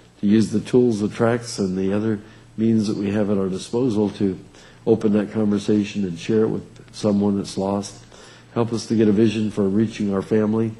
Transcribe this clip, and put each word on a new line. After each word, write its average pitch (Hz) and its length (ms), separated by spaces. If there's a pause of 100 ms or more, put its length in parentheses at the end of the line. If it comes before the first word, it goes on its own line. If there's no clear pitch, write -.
(200)
to 104 60
use 104 240
the 104 100
tools, 123 400
the 104 80
tracts, 117 500
and 92 180
the 95 160
other 107 280 (360)
means 110 300
that 104 100
we 98 140
have 101 200
at 101 80
our 95 100
disposal 104 600
to 95 280 (480)
open 110 280
that 104 180
conversation 104 720
and 85 140
share 110 240
it 110 60
with 101 140 (300)
someone 101 440
that's 95 220
lost. 98 360 (580)
Help 117 200
us 110 140
to 120 80
get 110 140
a 107 40
vision 107 380
for 104 140
reaching 104 480
our 95 100
family, 110 580